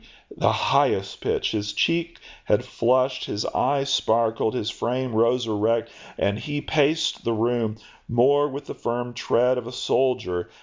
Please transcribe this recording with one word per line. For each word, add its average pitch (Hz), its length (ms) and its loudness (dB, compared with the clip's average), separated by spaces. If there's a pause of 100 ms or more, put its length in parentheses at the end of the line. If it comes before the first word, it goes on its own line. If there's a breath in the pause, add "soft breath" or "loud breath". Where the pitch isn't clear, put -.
(380 loud breath)
the 110 140 2
highest 120 680 0
pitch. 90 300 0
His 104 220 -2
cheek - 460 -2 (260 loud breath)
had 104 180 2
flushed, 127 600 0
his 104 200 -4
eye 139 380 0
sparkled, 113 680 0
his 113 180 -2
frame 127 420 -2
rose 117 340 2
erect, 110 440 0 (260 loud breath)
and 104 220 0
he 147 220 -4
paced - 640 0
the 117 100 0
room 113 440 0 (300 loud breath)
more 143 420 2
with 135 160 -8
the 139 100 -8
firm 120 380 -4
tread 123 440 2
of 117 100 -4
a 123 40 -6
soldier 120 800 0 (140)